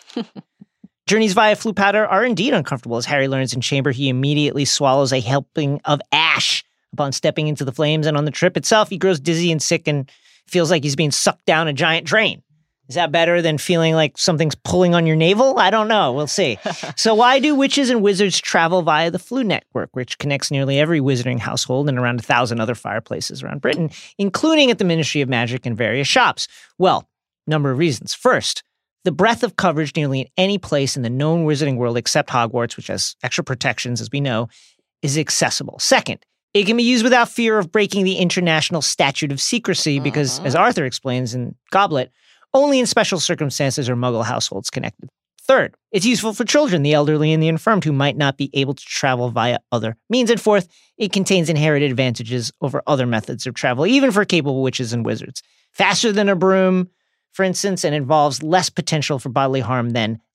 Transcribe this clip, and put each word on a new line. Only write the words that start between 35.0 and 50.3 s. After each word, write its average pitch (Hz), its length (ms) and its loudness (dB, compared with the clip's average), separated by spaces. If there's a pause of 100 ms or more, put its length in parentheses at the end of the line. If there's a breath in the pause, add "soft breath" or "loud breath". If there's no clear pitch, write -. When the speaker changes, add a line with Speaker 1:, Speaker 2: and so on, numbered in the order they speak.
Speaker 1:
is 143 160 -2
accessible. - 600 -4
Second, - 400 0 (340)
it 202 120 2
can 226 120 2
be 240 60 2
used 240 200 4
without 247 260 4
fear 226 300 0
of 165 120 -4
breaking 202 340 0
the 190 120 0
international 175 640 0
statute 139 520 -2
of 135 80 -6
secrecy 175 580 -2
because, 139 380 -2
Speaker 2:
Mm-hmm. 147 100 -8
Speaker 1:
as 127 80 0
Arthur 185 300 2
explains 127 500 -6
in 120 180 -8 (180)
Goblet, 170 400 0 (460 soft breath)
only 277 220 4
in 240 80 2
special 196 320 0
circumstances 143 680 -2
are 123 60 -2
Muggle 120 300 -2
households 117 440 -6
connected. - 400 -10 (320)
Third, 233 340 2 (160)
it's 196 140 -2
useful 220 280 0
for 240 100 -4
children, 208 400 2
the 147 100 4
elderly, 151 380 2
and 160 100 2
the 160 60 2
infirmed 170 380 0
who 156 80 0
might 135 240 0
not 139 200 0
be 135 160 -4
able 135 200 -2
to - 100 -14
travel 123 460 -2
via 117 300 -2 (120)
other 113 240 -4 (140)
means. 233 200 2
And 226 120 0